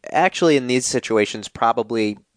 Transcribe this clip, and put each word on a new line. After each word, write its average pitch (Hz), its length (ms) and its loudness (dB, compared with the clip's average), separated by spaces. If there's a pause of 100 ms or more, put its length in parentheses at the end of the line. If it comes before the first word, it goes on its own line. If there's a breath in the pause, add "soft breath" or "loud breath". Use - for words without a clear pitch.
(120)
actually 165 460 2
in 127 100 -2
these 127 180 0
situations 110 640 -2
probably 113 720 -2 (180)